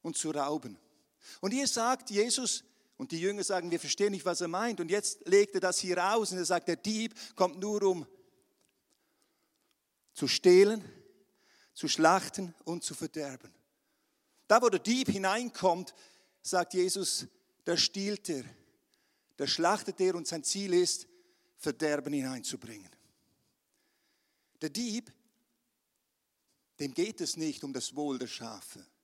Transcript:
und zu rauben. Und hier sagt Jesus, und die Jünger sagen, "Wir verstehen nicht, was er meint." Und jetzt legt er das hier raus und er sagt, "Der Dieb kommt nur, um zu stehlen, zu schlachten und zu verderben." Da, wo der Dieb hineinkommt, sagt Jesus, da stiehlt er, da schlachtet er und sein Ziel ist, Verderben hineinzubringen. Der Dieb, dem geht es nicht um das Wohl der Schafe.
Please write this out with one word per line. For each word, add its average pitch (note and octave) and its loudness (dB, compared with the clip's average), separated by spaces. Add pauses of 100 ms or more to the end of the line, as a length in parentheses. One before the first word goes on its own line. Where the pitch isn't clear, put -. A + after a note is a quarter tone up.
und D#3+ -6
zu D#3 -4
rauben. C#3+ -4 (640)
Und G3+ -2
hier C4+ 0
sagt B3 0
Jesus, A#3 0 (340)
und C3+ -10
die E3 -4
Jünger G3 -2
sagen, F3 -2
"Wir E3 -2
verstehen G3 0
nicht, F#3 -6
was F3 -2
er F3 -4
meint." G#3 -2
Und E3 -6
jetzt - -4
legt G3+ 6
er F3+ 0
das F#3 2
hier F3+ -2
raus G3 0
und F#3 -6
er F3+ -4
sagt, E3+ 0
"Der E3+ 0
Dieb A3 -4 (200)
kommt F#3 0
nur, G#3 -2
um F3+ 2 (2000)
zu C#3 -4
stehlen, F#3+ 8 (920)
zu - -6
schlachten F3 4
und E3+ -8
zu - -8
verderben." C#3+ -10 (920)
Da, A#3 8
wo A#3+ 6
der F#3+ 4
Dieb B3 0
hineinkommt, F#3+ 0 (480)
sagt F3+ 0
Jesus, F#3 -2 (380)
da E3+ -2
stiehlt G3 -2
er, C3+ -4 (920)
da C#3+ -4
schlachtet F#3 0
er F#3 4
und E3 -6
sein D#3+ -6
Ziel G3 -2
ist, F3 2 (480)
Verderben C#3+ -2
hineinzubringen. B2+ -8 (1700)
Der D#3 -4
Dieb, A#3 -6 (1700)
dem C#3 -6
geht G#3 -4
es D#3+ -4
nicht D#3+ -6
um C#3 -8
das C3 -8
Wohl C#3+ -4
der A#2+ -6
Schafe. A2 -14 (180)